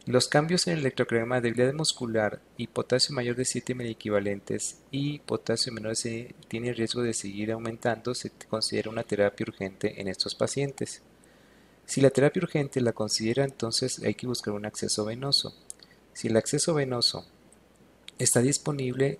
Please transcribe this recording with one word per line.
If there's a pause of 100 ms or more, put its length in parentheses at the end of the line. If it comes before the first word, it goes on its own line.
Los
cambios
en
el
electrocardiograma,
debilidad
muscular (180)
y
potasio
mayor
de
siete
miliequivalentes (140)
y
potasio
menor
de
seis (120)
tiene
riesgo
de
seguir
aumentando,
se (180)
considera
una
terapia
urgente
en
estos
pacientes. (840)
Si
la
terapia
urgente
la
considera,
entonces
hay
que
buscar
un
acceso
venoso. (580)
Si
el
acceso
venoso (920)
está
disponible,